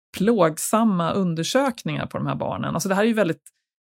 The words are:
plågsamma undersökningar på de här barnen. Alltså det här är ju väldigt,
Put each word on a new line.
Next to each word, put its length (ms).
plågsamma 920
undersökningar 960
på 120
de 80
här 100
barnen. 380
Alltså 140
det 60
här 80
är 60
ju 60
väldigt, 280